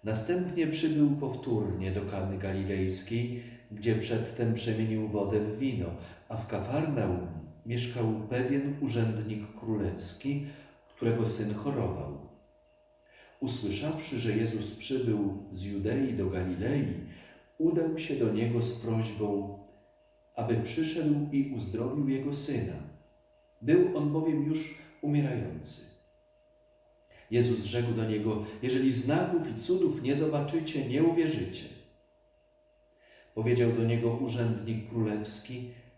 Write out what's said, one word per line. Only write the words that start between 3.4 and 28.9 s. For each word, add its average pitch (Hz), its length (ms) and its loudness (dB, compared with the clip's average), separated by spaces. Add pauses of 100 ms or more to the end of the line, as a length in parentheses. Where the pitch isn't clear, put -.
gdzie 107 240 2
przedtem 113 600 0
przemienił 110 540 0
wodę 101 320 2
w 107 180 -2
wino, 117 280 0 (420)
a 110 80 -6
w - 120 -6
Kafarnaum 110 800 0 (400)
mieszkał 117 400 -2 (240)
pewien 139 500 0
urzędnik 110 760 -2
królewski, 113 880 -2 (420)
którego 117 380 0
syn 107 280 -2
chorował. 90 640 -2 (1200)
Usłyszawszy, 147 800 -2
że 107 160 2
Jezus 110 400 0
przybył 104 760 0
z 92 140 -8
Judei 110 500 0
do 98 120 0
Galilei, 92 680 0 (640)
udał 160 400 2
się - 180 -4
do 110 160 2
niego 117 300 2
z - 180 -4
prośbą, 104 760 -2 (800)
aby 117 200 2
przyszedł 156 580 0 (180)
i 139 240 2
uzdrowił 131 520 0
jego 135 260 0
syna. 95 420 -2 (840)
Był 165 340 6
on 147 160 2
bowiem 156 320 2
już - 340 -2 (240)
umierający. - 880 0 (1400)
Jezus 117 340 6
rzekł 117 280 0
do 113 120 0
niego: 107 400 0 (180)
„Jeżeli 131 300 4